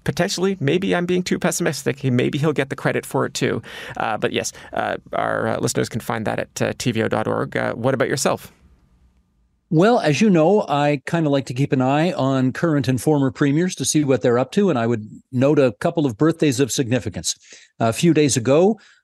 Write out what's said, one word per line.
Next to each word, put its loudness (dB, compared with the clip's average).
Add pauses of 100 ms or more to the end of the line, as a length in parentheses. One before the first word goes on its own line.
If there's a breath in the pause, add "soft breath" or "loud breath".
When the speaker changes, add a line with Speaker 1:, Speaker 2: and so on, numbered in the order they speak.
Speaker 1:
potentially, -2
maybe 0
I'm -2
being 0
too -2
pessimistic. -4
He, -2
maybe 0
he'll 0
get -2
the -8
credit -2
for -2
it -8
too. -2 (340 loud breath)
Uh, -4
but -4
yes, -4 (200 loud breath)
uh, -4 (160)
our, -2
uh, -2
listeners -2
can -8
find -6
that -4
at, -10
uh, -2
T -4
V -2
O 0
dot -2
org. -4
Uh, -2
what -2
about 0
yourself? -4 (1160)
Speaker 2:
Well, 4
as 0
you 4
know, 4
I 0
kinda 0
like 0
to -8
keep -2
an 2
eye 2
on 0
current 0
and 0
former 2
premiers 0
to -6
see 0
what 2
they're 2
up -2
to, 2
and 2
I 0
would -2 (240)
note 4
a 4
couple 0
of -2
birthdays 2
of 0
significance. -4 (460 loud breath)
A 2
few 4
days 2
ago 2 (240 soft breath)